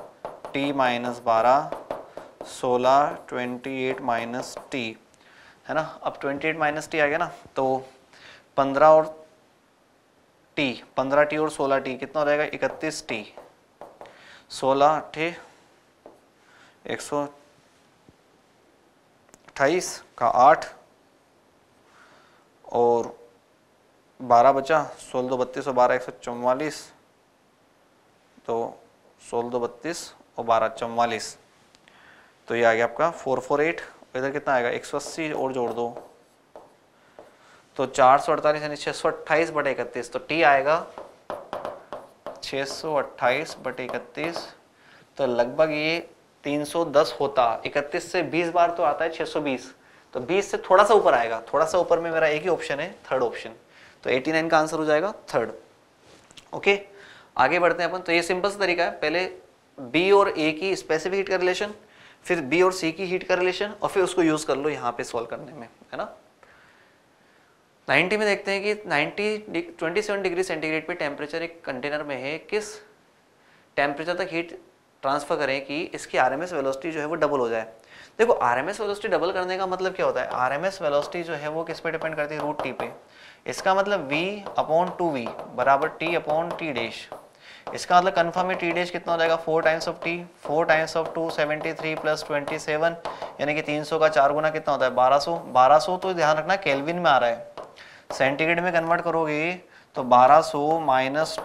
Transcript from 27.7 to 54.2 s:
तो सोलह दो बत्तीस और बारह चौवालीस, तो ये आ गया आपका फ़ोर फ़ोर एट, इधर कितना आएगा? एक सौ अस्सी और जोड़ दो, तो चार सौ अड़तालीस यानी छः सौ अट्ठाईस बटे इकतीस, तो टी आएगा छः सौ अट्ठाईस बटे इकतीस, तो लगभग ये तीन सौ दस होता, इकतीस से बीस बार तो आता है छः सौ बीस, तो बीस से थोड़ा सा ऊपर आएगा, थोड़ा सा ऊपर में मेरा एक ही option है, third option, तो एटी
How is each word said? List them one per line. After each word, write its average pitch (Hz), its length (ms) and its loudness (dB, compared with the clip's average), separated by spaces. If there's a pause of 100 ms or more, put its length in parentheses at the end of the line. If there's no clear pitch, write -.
तो 117 420 -6 (420)
सोलह 120 280 -4
दो 123 100 -2
बत्तीस 120 540 -8 (240)
और 120 80 -6
बारह 113 240 4
चौवालीस, 117 680 -2 (1080)
तो 117 80 -4
ये 117 80 2
आ 113 100 6
गया 117 120 2
आपका 151 260 0
फ़ोर 131 280 -4
फ़ोर 143 220 0
एट, 165 200 -2 (340)
इधर 135 160 -4
कितना 147 220 -2
आएगा? 120 160 2
एक 120 160 -6
सौ 147 120 -6
अस्सी 156 360 -8
और 131 200 -4
जोड़ 120 180 -2
दो, 117 180 -4 (1900)
तो 135 100 -2
चार 131 320 6
सौ 147 120 -2
अड़तालीस 151 300 0
यानी 147 140 -6
छः 147 180 -6
सौ - 160 -2
अट्ठाईस 160 420 0
बटे 143 200 0
इकतीस, 120 420 -6
तो 123 80 -6
टी 156 220 -2
आएगा 147 420 4 (1600)
छः 135 220 -6
सौ 156 300 -6
अट्ठाईस 135 640 0
बटे 123 260 -8
इकतीस, 147 520 -6 (800)
तो 139 100 0
लगभग 127 440 2
ये 156 280 -2 (440)
तीन 147 220 -2
सौ 170 220 -2
दस 143 320 2
होता, 127 460 0
इकतीस 139 460 -4
से 180 120 0
बीस 160 280 -2
बार 170 200 4
तो 170 120 -4
आता 151 220 0
है 165 60 -4
छः 160 140 -6
सौ 156 160 -4
बीस, 135 320 -6 (400)
तो - 80 -6
बीस 185 300 -2
से 214 80 -2
थोड़ा 185 240 6
सा 220 100 4
ऊपर 175 200 6
आएगा, 113 300 0
थोड़ा 151 220 2
सा 160 120 0
ऊपर 170 220 4
में 165 120 -4
मेरा 160 160 2
एक 151 140 0
ही 180 80 -2
option 147 300 -2
है, 175 120 -8 (120)
third 131 200 -2
option, 113 300 -6 (500)
तो 123 60 -4
एटी 131 220 0